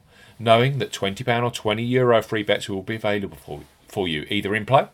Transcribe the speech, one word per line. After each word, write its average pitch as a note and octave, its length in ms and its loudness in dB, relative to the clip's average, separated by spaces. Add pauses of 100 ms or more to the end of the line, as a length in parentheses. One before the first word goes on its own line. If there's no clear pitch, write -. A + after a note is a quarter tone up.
(400)
knowing A#2 400 4
that - 140 -4
twenty G2 320 -6
pound A#2+ 180 0
or B2 80 0
twenty A2 320 -2
euro A#2+ 400 4
free A2 200 -4
bets G2+ 260 -2
will G2 120 -6
be A2 140 -6
available G#2 420 -4
for, D2+ 220 -14 (300)
for G2 180 -2
you, D2+ 220 -2
either G2+ 260 -2
in G#2+ 100 -4
play C3+ 280 2